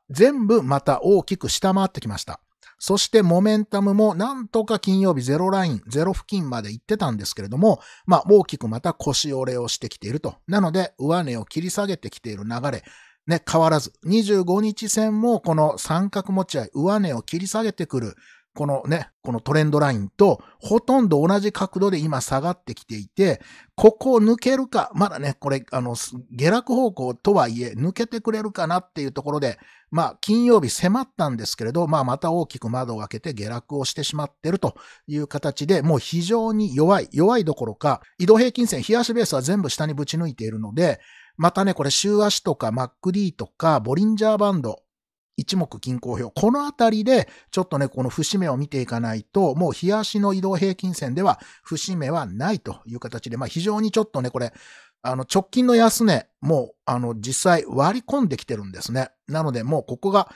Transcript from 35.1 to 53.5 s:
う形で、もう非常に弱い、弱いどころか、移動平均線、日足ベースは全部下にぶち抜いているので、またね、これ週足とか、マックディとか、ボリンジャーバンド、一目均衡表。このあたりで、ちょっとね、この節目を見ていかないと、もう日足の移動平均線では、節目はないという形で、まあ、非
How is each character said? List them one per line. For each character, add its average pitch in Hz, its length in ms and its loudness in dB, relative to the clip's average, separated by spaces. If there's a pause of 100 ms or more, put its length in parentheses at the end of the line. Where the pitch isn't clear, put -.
う 151 100 -4
形 147 400 -6
で、 165 160 2
も 156 140 4
う - 20 -4
非 170 240 -4
常 226 280 0
に 208 240 0
弱 165 260 4
い、 - 100 -10
弱 196 260 4
い 190 80 0
ど 151 80 0
こ 117 140 -6
ろ 107 80 -8
か、 139 260 0 (160)
移 180 80 -2
動 220 140 10
平 254 120 4
均 240 140 0
線、 147 160 -2
日 220 160 0
足 233 160 0
ベ 233 80 2
ー 202 40 0
ス 156 100 -2
は 131 80 0
全 190 180 0
部 143 80 -2
下 156 160 -4
に 151 80 -4
ぶ 139 140 -6
ち 156 100 -6
抜 170 100 -2
い 127 80 -8
て 110 100 -8
い 110 60 -4
る 110 80 -6
の 107 140 -8
で、 160 260 2 (380)
ま 165 140 4
た 196 120 0
ね、 190 120 0
こ 143 80 -2
れ 135 80 -2
週 208 320 2
足 208 180 0
と 156 140 -2
か、 113 160 -4
マ 127 140 -4
ッ - 60 -10 (100)
ク 185 100 -2
デ 196 80 0
ィ 190 160 0
と - 100 -10
か、 151 340 2
ボ 117 140 -4
リ 180 100 2
ン 220 120 4
ジ 214 100 0
ャ 214 80 4
ー 208 60 2
バ 208 120 2
ン 160 120 -2
ド、 107 180 -8 (560)
一 - 180 -4
目 170 240 -4
均 127 200 -6
衡 123 140 -6
表。 120 200 -6
こ 220 180 2
の 285 140 0
あ 294 80 -8
た 226 160 2
り 220 140 0
で、 247 260 2 (220)
ち - 80 -4
ょ - 20 2
っ 180 60 -6
と 147 100 -2
ね、 139 100 0
こ 135 140 -6
の 127 80 -2
節 165 300 -2
目 175 100 0
を 131 80 -2
見 143 100 -4
て 135 140 -4
い 117 60 -6
か 117 120 -4
な 113 140 -4
い 110 100 -6
と、 135 300 0
も 165 160 0
う - 20 -2
日 190 220 -2
足 214 260 -2
の 202 140 2
移 190 80 -4
動 190 160 -2
平 190 160 0
均 185 220 -6
線 127 180 -6
で 170 80 -2
は、 196 180 2 (220)
節 170 340 -6
目 143 140 -2
は 156 160 -2
な 113 260 -4
い 202 80 -2
と 107 280 -12
い 117 80 -12
う 120 40 -12
形 117 300 -12
で、 117 80 -8
ま 131 80 -6
あ、 - 20 -4
非 165 140 -6